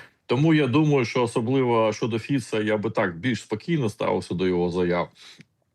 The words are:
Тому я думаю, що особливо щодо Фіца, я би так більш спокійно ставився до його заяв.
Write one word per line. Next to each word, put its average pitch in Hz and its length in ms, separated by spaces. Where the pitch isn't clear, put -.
Тому 151 280
я 151 140
думаю, 143 380
що 123 180
особливо 117 680
щодо 113 260
Фіца, 113 420
я 107 160
би 107 120
так 95 280
більш 110 240
спокійно 131 480
ставився 98 460
до 92 120
його 90 220
заяв. 87 400